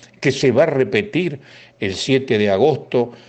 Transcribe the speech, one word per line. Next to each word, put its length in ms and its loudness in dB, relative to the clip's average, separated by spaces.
que 140 0
se 180 0
va 120 4
a 40 2
repetir 720 -2
el 160 -4
siete 420 0
de 120 2
agosto, 640 0